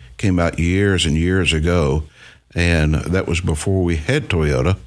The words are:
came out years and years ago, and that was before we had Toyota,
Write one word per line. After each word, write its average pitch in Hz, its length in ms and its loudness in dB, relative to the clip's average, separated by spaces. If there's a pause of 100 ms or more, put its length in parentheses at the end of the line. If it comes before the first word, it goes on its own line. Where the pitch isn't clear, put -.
(160)
came 95 220 0
out 85 220 0
years 92 460 2
and 76 120 0
years 87 340 0
ago, 78 520 0 (500)
and 82 400 2
that 85 320 -2
was 82 140 -2
before 92 420 -2
we 85 140 0
had 123 320 -2
Toyota, 76 480 0 (100)